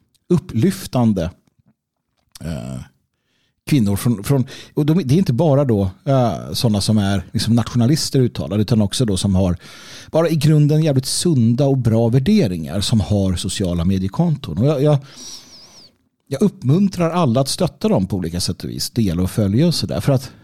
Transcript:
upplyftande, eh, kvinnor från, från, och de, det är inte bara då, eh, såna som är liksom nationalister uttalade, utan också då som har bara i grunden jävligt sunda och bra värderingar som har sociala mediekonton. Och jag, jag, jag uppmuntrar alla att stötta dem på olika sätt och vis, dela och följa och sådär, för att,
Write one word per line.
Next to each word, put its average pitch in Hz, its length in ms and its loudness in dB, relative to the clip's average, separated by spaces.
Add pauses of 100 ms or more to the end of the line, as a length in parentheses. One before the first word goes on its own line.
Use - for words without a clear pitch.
(320)
upplyftande, 113 1000 0 (1080)
eh, 65 380 -8 (880)
kvinnor 104 280 2
från, 107 280 -2
från, 139 240 0 (260)
och 151 120 -2
de, 160 200 2
det 127 100 2
är 190 40 4
inte 143 140 2
bara 143 320 2
då, 98 260 0 (140)
eh, 101 480 0
såna 104 280 0
som 107 160 2
är 98 340 0
liksom 110 240 0
nationalister 120 640 0
uttalade, 107 420 -2
utan 110 200 2
också 104 240 0
då 98 120 0
som 98 180 0
har 92 220 2 (540)
bara 160 180 2
i 165 60 0
grunden 151 480 4
jävligt 135 220 0
sunda 123 600 2
och 139 120 2
bra 117 320 2
värderingar 104 720 0
som 110 180 0
har 95 360 0
sociala 87 500 -2
mediekonton. 95 720 -2
Och 113 80 0
jag, 143 180 0
jag, 147 140 4 (1300)
jag 135 140 -4
uppmuntrar 175 680 0
alla 139 320 0
att 131 80 -2
stötta - 400 -2
dem 104 180 0
på 98 100 -4
olika 87 220 -4
sätt - 240 -6
och 69 60 -8
vis, 60 200 -8
dela 90 320 0
och 92 100 -2
följa 110 360 2
och 160 80 0
sådär, 78 260 -4
för - 120 0
att, - 180 -2 (120)